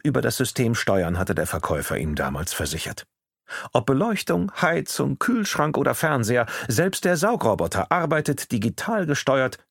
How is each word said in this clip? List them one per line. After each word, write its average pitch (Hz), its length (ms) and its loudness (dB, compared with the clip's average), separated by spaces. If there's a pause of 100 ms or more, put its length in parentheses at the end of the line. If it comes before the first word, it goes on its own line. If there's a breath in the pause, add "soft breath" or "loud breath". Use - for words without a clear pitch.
über 135 160 2
das 120 160 0
System 117 400 0
steuern“, 87 420 2
hatte 92 160 0
der 78 140 -2
Verkäufer 76 500 -2
ihm 76 160 -2
damals 71 380 -4
versichert. - 540 -6 (680 loud breath)
„Ob 123 140 2
Beleuchtung, 175 760 2
Heizung, 151 580 0
Kühlschrank 202 580 0
oder 135 180 2
Fernseher, 120 520 2 (220 loud breath)
selbst 165 360 0
der 180 120 4
Saugroboter 123 760 2
arbeitet 151 600 0
digital 160 540 -2
gesteuert, 135 520 0 (120)